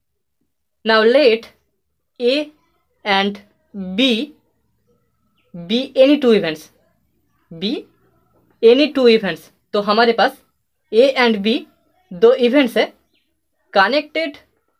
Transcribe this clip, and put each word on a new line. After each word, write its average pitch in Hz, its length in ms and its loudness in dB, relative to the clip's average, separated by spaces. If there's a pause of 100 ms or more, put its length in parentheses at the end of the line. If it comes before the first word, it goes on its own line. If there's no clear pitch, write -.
(840)
Now 220 200 2
let 233 400 2 (760)
A 269 260 -2 (600)
and 202 320 -2 (580)
B 247 360 -2 (1200)
be 202 440 -6
any 277 260 4
two 240 100 2
events, 165 360 -4 (840)
be 196 340 -10 (800)
any 254 300 4
two 262 180 0
events। 190 400 -4 (220)
तो 208 100 -2
हमारे 220 300 0
पास 254 240 -2 (540)
A 254 280 2
and 233 260 0
B 233 140 -2 (520)
दो 220 220 2
इवेंट्स 262 440 0
है 254 160 -4 (800)
connected 294 640 -2 (420)